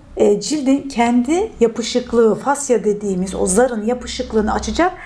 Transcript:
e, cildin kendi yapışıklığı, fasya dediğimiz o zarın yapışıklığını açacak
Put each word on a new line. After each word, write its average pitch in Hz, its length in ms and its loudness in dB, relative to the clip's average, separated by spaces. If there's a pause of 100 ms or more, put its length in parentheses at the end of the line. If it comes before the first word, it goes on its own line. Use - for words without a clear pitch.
(160)
e, 208 240 4
cildin 277 480 0
kendi 247 720 0
yapışıklığı, 233 760 2
fasya 247 500 0
dediğimiz 196 500 -2
o 202 120 -2
zarın 214 380 2
yapışıklığını 220 680 -2
açacak 233 380 0 (140)